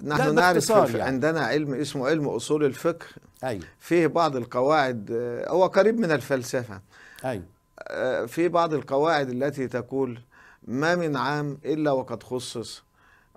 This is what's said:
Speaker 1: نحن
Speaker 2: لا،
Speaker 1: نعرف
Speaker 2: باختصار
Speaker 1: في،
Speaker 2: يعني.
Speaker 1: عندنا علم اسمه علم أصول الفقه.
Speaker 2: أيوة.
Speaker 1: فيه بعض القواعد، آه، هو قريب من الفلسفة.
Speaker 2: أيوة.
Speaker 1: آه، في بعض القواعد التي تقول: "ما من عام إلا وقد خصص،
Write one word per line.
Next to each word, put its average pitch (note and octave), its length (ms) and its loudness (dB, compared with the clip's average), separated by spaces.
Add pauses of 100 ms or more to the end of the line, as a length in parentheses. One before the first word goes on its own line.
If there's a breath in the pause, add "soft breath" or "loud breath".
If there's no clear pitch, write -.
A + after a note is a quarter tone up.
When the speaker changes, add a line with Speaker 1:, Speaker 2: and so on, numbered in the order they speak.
Speaker 1:
نحن D3+ 180 0
Speaker 2:
لا، C4 100 2
Speaker 1:
نعرف F3+ 240 6
Speaker 2:
باختصار G3 320 6
Speaker 1:
في، A#2 100 -2
Speaker 2:
يعني. C3 140 -2
Speaker 1:
عندنا D3+ 340 0
علم C#3+ 280 0
اسمه C3 340 -4
علم D3+ 200 2
أصول C#3+ 380 0
الفقه. E3 400 -2 (380)
Speaker 2:
أيوة. A2 200 -4 (160)
Speaker 1:
فيه E3 280 2
بعض D3+ 280 2
القواعد، B2+ 760 0
آه، A#2+ 400 -4
هو F3+ 140 6
قريب G#3+ 340 4
من F3 120 0
الفلسفة. B2 680 -2 (440 loud breath)
Speaker 2:
أيوة. A2 180 -4 (360)
Speaker 1:
آه، G#2 460 -4
في E3 220 0
بعض E3 260 0
القواعد C#3+ 560 0
التي C3+ 380 -4
تقول: B2 520 -4 (480 loud breath)
"ما D#3 280 0
من D#3+ 200 -2
عام C#3+ 500 -4
إلا C#3 260 0
وقد A#2+ 320 -4
خصص، B2 600 -8 (540 soft breath)